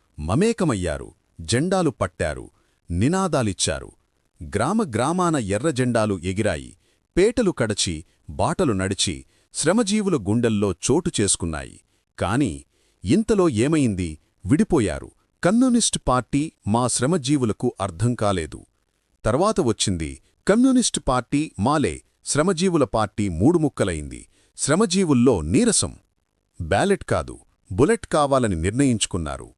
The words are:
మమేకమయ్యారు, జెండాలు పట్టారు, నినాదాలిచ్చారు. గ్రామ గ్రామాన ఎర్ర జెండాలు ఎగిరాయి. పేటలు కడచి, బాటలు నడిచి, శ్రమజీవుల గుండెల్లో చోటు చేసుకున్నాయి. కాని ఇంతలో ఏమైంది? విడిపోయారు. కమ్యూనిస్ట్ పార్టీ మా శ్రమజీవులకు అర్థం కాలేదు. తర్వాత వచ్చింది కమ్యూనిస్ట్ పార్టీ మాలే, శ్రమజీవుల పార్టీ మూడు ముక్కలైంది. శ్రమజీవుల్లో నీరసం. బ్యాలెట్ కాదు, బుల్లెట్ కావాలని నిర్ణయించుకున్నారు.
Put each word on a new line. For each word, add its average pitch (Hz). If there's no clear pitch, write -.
మమేకమయ్యారు, 92
జెండాలు 156
పట్టారు, 78
నినాదాలిచ్చారు. 107
గ్రామ 110
గ్రామాన 160
ఎర్ర 110
జెండాలు 117
ఎగిరాయి. 92
పేటలు 208
కడచి, 104
బాటలు 131
నడిచి, 95
శ్రమజీవుల 196
గుండెల్లో 107
చోటు 165
చేసుకున్నాయి. 78
కాని 104
ఇంతలో 196
ఏమైంది? 113
విడిపోయారు. 92
కమ్యూనిస్ట్ 233
పార్టీ 127
మా 110
శ్రమజీవులకు 127
అర్థం 95
కాలేదు. 95
తర్వాత 185
వచ్చింది 95
కమ్యూనిస్ట్ 247
పార్టీ 131
మాలే, 120
శ్రమజీవుల 175
పార్టీ 107
మూడు 104
ముక్కలైంది. 82
శ్రమజీవుల్లో 160
నీరసం. 107
బ్యాలెట్ 117
కాదు, 69
బుల్లెట్ 151
కావాలని 135
నిర్ణయించుకున్నారు. 90